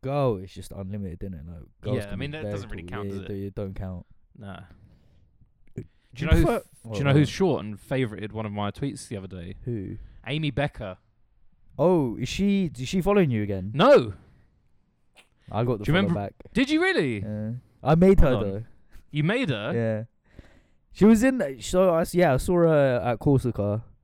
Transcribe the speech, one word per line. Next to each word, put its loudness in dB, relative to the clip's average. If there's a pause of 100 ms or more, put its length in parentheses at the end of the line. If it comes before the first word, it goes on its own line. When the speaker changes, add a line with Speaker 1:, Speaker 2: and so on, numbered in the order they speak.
Speaker 1:
Girl, 0
it's -14
just -16
unlimited, -8
isn't -10
it? -14
Like, -16 (180)
girls -2
Speaker 2:
Yeah, -4
I -12
Speaker 1:
can -8
Speaker 2:
mean, -6
Speaker 1:
be -10
Speaker 2:
that -10
Speaker 1:
very -6
Speaker 2:
doesn't -8
really -12
Speaker 1:
tall. -12
Speaker 2:
count, -8
Speaker 1:
Yeah, -8
Speaker 2:
does -10
it? -14
Speaker 1:
they -8
don't -8
count. -10 (320)
Speaker 2:
Nah. -16 (1160)
Speaker 1:
Do -12
Speaker 2:
Do -
you -18 (300)
Speaker 1:
you -4
Speaker 2:
know 6
who 6
Speaker 1:
prefer 2
Speaker 2:
f-, -12
do -6
you 0
know 4
who's 6
Speaker 1:
Well, -6 (260)
Speaker 2:
short -6
and -10
favorited -6
one -8
of -6
my -4
tweets -8
the -10
other -12
day? -14 (100)
Speaker 1:
Who? -8 (300)
Speaker 2:
Amy -4
Becker. -6 (800)
Speaker 1:
Oh, 2
is -6
she, 0
is -8
she -2
following 4
you -2
again? -6
Speaker 2:
No. 6 (1400)
Speaker 1:
I -2
got -2
the -10
Speaker 2:
Do 0
you 2
Speaker 1:
follow 2
Speaker 2:
remember 0
Speaker 1:
back. -6 (200)
Speaker 2:
Did 0
you 2
really? -2
Speaker 1:
Yeah. -8 (320)
I 4
made 8
her, 8
Speaker 2:
Hold 0
on. -2
Speaker 1:
though. -8 (480)
Speaker 2:
You -2
made 0
her? -4
Speaker 1:
Yeah. -6 (480)
She 4
was 8
in, 0
so 2
I 2
s-, -4
yeah, 4
I 2
saw 0
her 4
at -2
Corsica. 0 (200)